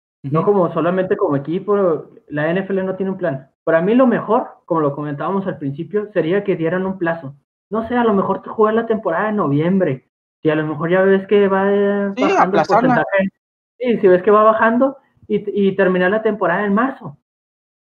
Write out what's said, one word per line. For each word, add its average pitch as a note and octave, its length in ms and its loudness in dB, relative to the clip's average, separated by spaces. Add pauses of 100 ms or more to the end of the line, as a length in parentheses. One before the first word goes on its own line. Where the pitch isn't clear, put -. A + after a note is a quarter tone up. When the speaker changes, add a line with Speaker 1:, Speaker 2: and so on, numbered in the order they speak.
(220)
Speaker 1:
No C#3+ 180 0
Speaker 2:
Ujú. G3+ 120 2
Speaker 1:
como F3+ 200 2
solamente F#3 460 0
como D3+ 180 0
equipo, F#3 720 -2 (200)
la D3+ 200 -4
N F3+ 120 -2
F F#3+ 120 -8
L F#3 100 -2
no F#3 140 -6
tiene F#3+ 160 -4
un F3+ 60 -8
plan. E3 320 -6 (140)
Para E3 180 2
mí G#3 120 2
lo B3+ 120 6
mejor, A#3 580 -2
como E3 160 -2
lo C#3+ 140 0
comentábamos D3+ 520 -6
al F3+ 120 -8
principio, E3+ 560 -6
sería F3+ 300 0
que F3+ 120 -2
dieran F3+ 300 -2
un F#3+ 100 -6
plazo. E3 380 -6 (340)
No A3+ 200 -4
sé, B3 80 -4
a A#3+ 80 2
lo G#3+ 100 2
mejor F#3+ 340 -2
jugar G#3+ 240 2
la A3+ 140 0
temporada G3 420 -2
en G#3+ 80 -2
noviembre. D#3 720 0 (340)
Si D#3 60 0
a D#3 60 2
lo D#3 120 -2
mejor D#3 240 -4
ya F#3 120 4
ves G3 240 2
que G3+ 200 4
va, F#3+ 240 2
eh, G3+ 460 0
Speaker 2:
Sí, B3+ 60 -2
Speaker 1:
bajando C#4+ 340 2
el E3 60 4
Speaker 2:
aplazarla. A#3 320 2
Speaker 1:
porcentaje. G3 340 0 (480)
Sí, A#3+ 220 -2
si G3+ 80 0
ves F3+ 160 6
que G#3+ 80 2
va G#3+ 140 6
bajando A#3 520 2 (300)
y, G3+ 420 -2
y F#3+ 60 0
terminar F#3 360 2
la G#3+ 120 0
temporada G3+ 420 -2
en G3+ 80 0
marzo, A3+ 460 -4 (640)